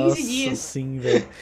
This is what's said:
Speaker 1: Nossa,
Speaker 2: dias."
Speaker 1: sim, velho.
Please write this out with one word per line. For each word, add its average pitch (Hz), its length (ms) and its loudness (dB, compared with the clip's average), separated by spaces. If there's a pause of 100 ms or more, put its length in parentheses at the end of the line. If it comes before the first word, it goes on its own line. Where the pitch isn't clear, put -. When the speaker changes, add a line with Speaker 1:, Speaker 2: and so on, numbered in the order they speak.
Speaker 1:
Nossa, 330 120 2
Speaker 2:
dias." 262 380 -2
Speaker 1:
sim, 131 400 -6
velho. - 280 2 (140)